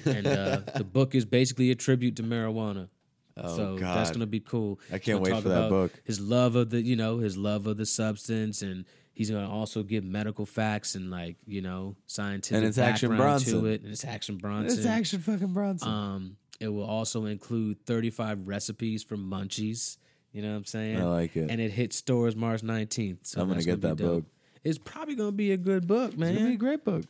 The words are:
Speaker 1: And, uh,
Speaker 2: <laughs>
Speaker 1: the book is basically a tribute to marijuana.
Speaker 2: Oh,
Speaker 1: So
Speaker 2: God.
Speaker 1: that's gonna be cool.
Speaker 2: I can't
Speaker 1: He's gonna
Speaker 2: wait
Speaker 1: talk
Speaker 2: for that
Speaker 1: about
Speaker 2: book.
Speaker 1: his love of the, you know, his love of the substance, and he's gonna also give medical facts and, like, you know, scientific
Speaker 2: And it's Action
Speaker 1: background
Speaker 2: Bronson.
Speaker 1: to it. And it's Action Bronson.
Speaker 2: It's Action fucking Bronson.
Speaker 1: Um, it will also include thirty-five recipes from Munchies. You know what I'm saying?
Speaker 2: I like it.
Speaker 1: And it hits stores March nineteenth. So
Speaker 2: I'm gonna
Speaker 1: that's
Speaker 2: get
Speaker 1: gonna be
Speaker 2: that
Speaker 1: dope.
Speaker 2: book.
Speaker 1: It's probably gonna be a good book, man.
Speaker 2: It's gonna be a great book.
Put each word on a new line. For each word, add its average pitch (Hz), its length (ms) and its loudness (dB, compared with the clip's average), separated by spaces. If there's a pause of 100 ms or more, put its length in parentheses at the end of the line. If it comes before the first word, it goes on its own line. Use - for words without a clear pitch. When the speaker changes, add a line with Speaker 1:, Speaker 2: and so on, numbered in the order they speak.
Speaker 1:
And, 123 220 2
uh, 139 420 2
Speaker 2:
<laughs> - 80 -6
Speaker 1:
the 113 80 0
book 131 300 2
is 123 100 4
basically 123 460 4
a 123 40 4
tribute 123 420 2
to 113 60 -4
marijuana. 110 640 -2 (480)
Speaker 2:
Oh, 85 200 -6
Speaker 1:
So 95 220 -2
Speaker 2:
God. 90 180 0
Speaker 1:
that's 85 140 2
gonna 113 160 -2
be 107 140 -2
cool. 107 380 -4 (100)
Speaker 2:
I - 100 -4
can't - 40 -6
Speaker 1:
He's 113 120 2
gonna 95 80 4
Speaker 2:
wait 95 80 6
Speaker 1:
talk - 120 2
Speaker 2:
for - 60 2
that 92 100 4
Speaker 1:
about 110 120 2
Speaker 2:
book. 95 220 4 (120)
Speaker 1:
his 104 160 -4
love 117 360 4
of 117 140 2
the, 120 120 2
you 123 140 2
know, 113 220 0
his 101 180 0
love 104 300 0
of 107 100 0
the 107 100 -2
substance, 107 760 0
and 92 220 -8 (300)
he's 110 160 -2
gonna 101 200 -2
also 107 320 -2
give 101 220 -2
medical 104 420 -4
facts 107 480 -2
and, 92 160 -6
like, 85 260 -8 (100)
you 98 160 -6
know, 92 340 -6 (100)
scientific 101 520 -4
Speaker 2:
And 110 80 4
it's 107 120 2
Action 120 320 4
Speaker 1:
background 127 200 6 (140)
Speaker 2:
Bronson. 110 160 2
Speaker 1:
to 110 60 2
it. 110 160 0
And 104 80 -10
it's 107 140 -6
Action 107 320 -6
Bronson. 104 420 -2
Speaker 2:
It's - 80 0
Action 214 340 0
fucking 190 320 -2
Bronson. 185 360 -2
Speaker 1:
Um, 98 480 -4 (240)
it 110 80 -4
will 104 160 -4
also 110 400 -2
include 107 640 -4
thirty-five 110 600 -2
recipes 107 560 -4
from 101 280 -8
Munchies. 104 680 -4 (360)
You 104 100 -8
know 104 80 -4
what 107 80 -4
I'm 101 80 -8
saying? 110 340 -4
Speaker 2:
I 90 40 2
like 85 320 0
it. 78 140 0
Speaker 1:
And 117 100 -2
it 110 120 0
hits 113 240 -2
stores 117 400 2
March 113 260 -2
nineteenth. 110 640 -4
So - 140 -4
Speaker 2:
I'm 92 80 2
gonna 92 80 0
Speaker 1:
that's 82 100 0
Speaker 2:
get 87 140 2
Speaker 1:
gonna 80 160 2
be 78 60 -2
Speaker 2:
that 85 60 4
Speaker 1:
dope. 85 160 2
Speaker 2:
book. - 80 -18 (300)
Speaker 1:
It's 156 160 0
probably 302 360 -8
gonna 208 180 0
be 202 200 2
a 196 40 4
good 185 300 2
book, 214 320 2
man. 165 140 2
Speaker 2:
It's 214 60 2
gonna 220 120 4
be 247 40 4
a 202 40 -2
great 285 260 0
book. 165 260 0